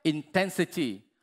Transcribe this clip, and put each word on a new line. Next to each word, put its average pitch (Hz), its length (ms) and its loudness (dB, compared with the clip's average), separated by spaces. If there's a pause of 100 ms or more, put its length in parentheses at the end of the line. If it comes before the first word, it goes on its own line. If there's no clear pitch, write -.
intensity 160 1000 0 (200)